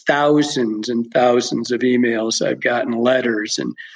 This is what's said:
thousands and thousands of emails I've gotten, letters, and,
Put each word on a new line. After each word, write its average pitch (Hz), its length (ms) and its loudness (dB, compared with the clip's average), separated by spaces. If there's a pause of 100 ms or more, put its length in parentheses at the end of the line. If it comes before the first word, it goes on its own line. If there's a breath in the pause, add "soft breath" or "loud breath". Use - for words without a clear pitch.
thousands 143 840 2
and 117 220 -2
thousands 123 600 2
of 117 100 -2
emails 117 640 0
I've 127 160 -2
gotten, 120 320 -2
letters, 117 640 0
and, - 160 -4 (220 loud breath)